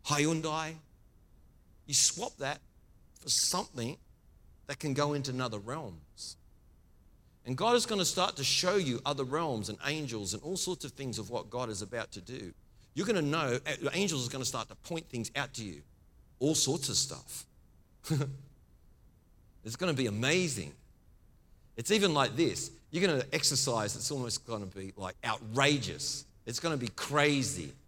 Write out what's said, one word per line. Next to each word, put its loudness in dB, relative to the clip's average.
Hyundai. 2
You -2
swap 2
that -4
for -10
something 0
that -6
can -2
go 2
into -2
another -2
realms. -10
And -2
God 6
is 4
gonna 2
start 2
to -4
show 4
you 2
other 0
realms -2
and -8
angels -2
and -10
all -4
sorts -4
of -8
things -6
of -6
what -4
God -4
is -6
about -6
to -12
do. -12
You're -2
gonna 4
know, 2
uh, -2
angels 0
are -6
gonna -6
start -4
to -18
point -8
things -6
out -2
to -6
you, -8
all 4
sorts 2
of -2
stuff. -4
<laughs> 2
It's -6
gonna 0
be 2
amazing. 2
It's -2
even 6
like 4
this. 2
You're 2
gonna 2
exercise, 0
it's -4
almost -4
gonna -6
be, -10
like, -8
outrageous. 2
It's -6
gonna 0
be -4
crazy. 2